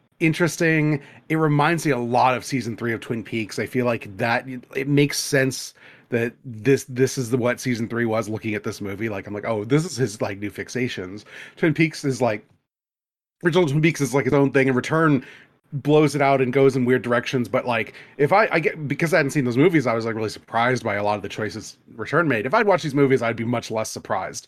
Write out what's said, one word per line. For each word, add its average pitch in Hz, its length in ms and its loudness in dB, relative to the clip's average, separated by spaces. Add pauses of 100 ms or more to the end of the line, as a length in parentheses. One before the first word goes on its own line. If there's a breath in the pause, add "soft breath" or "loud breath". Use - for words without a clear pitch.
(200)
interesting. 156 840 2 (280 loud breath)
It 156 60 0
reminds 156 500 2
me 151 60 2
a 127 60 2
lot 120 380 2
of 110 80 -6
season 117 320 -6
three 117 180 -4
of 104 80 -6
Twin 113 220 -6
Peaks. 113 360 -6
I 107 80 -4
feel 123 180 -2
like 107 320 -4
that 123 300 0 (280)
it 135 120 -4
makes 143 320 2
sense - 540 -2 (360 soft breath)
that 120 240 -2 (100)
this, 131 420 0
this 127 340 -2
is 117 100 -4
the, 127 80 0
what 120 220 0
season 117 280 -4
three 117 180 -2
was 110 240 -2
looking 107 260 -4
at 104 80 -6
this 107 180 -8
movie. 101 280 -6
Like, 98 180 -8
I'm 101 60 -10
like, 104 120 -8
"Oh, 110 180 -2
this 143 220 2
is 175 100 -12
his, 110 260 -4
like, 104 180 -6
new 101 100 -6
fixations." 104 760 -8 (340 loud breath)
Twin 165 160 2
Peaks 160 320 -2
is, 127 160 -2
like, 110 260 -2 (960)
original 170 240 4
Twin 147 140 0
Peaks 156 180 2
is, 127 140 0
like, 135 120 2
its 139 100 2
own 139 160 6
thing, 135 180 4
and 131 60 2
Return 147 500 2 (480 loud breath)
blows 147 420 2
it 143 60 0
out 139 180 4
and 123 140 0
goes 135 240 4
in 127 80 2
weird 123 160 2
directions. 123 480 0
But, 123 160 -2
like, 113 280 -2 (240 loud breath)
if 143 140 2
I, 202 200 6
I 170 80 2
get, 151 280 -4
because 147 260 -2
I 180 40 4
hadn't 139 140 2
seen 147 120 0
those 120 140 0
movies, 151 300 4
I 117 60 2
was, 113 120 -2
like, 113 100 -4
really 110 140 -4
surprised 117 540 -2
by 104 120 -2
a 101 80 -2
lot 104 140 0
of 92 60 -8
the 101 60 -10
choices 107 480 -8 (180)
Return 143 340 0
made. 110 160 0
If 131 80 -2
I'd 220 140 4
watched 180 160 2
these 139 120 -4
movies, 135 260 4
I'd 117 140 -2
be 117 80 -6
much 117 280 -4
less 110 180 -4
surprised. - 580 -8